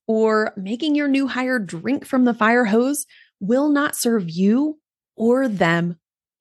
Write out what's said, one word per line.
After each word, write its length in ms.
or 520
making 380
your 120
new 200
hire 320
drink 460
from 200
the 80
fire 320
hose 400
will 300
not 260
serve 340
you 500
or 320
them 500